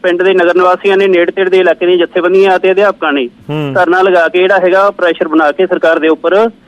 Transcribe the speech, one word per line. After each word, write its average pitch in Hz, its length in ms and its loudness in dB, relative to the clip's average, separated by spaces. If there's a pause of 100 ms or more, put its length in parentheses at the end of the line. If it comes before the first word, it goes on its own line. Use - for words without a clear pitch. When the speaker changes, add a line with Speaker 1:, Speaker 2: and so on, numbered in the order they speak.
Speaker 1:
ਪਿੰਡ 180 200 -2
ਦੇ 190 120 2
ਨਗਰ 175 200 2
ਨਿਵਾਸੀਆਂ 180 420 0
ਨੇ, 196 100 0
ਨੇੜੇ 175 260 0
ਤੇੜੇ 185 180 -2
ਦੇ 185 80 2
ਇਲਾਕੇ 180 280 0
ਦੀਆਂ 180 120 2
ਜਥੇਬੰਦੀਆਂ 185 580 0
ਅਤੇ 185 160 0
ਅਧਿਆਪਕਾਂ 190 400 -2
ਨੇ 135 140 -4 (240)
Speaker 2:
ਹੂੰ। 147 240 -6
Speaker 1:
ਧਰਨਾ 175 280 0
ਲਗਾ 180 260 2
ਕੇ 175 100 -2
ਜਿਹੜਾ 185 200 2
ਹੈਗਾ, 190 320 2
ਪ੍ਰੈਸ਼ਰ 175 380 -4
ਬਣਾ 156 240 0
ਕੇ - 140 -2
ਸਰਕਾਰ 165 320 0
ਦੇ 156 100 -2
ਉੱਪਰ 180 400 0 (200)